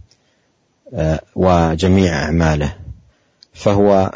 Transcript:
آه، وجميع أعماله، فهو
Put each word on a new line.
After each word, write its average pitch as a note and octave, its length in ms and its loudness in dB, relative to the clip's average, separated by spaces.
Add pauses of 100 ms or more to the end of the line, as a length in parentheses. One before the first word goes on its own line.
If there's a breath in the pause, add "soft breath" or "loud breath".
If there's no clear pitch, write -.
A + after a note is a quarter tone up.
(920)
آه، D#2+ 260 -2 (160)
وجميع F2 880 0
أعماله، D2+ 520 -2 (800 soft breath)
فهو G2+ 640 2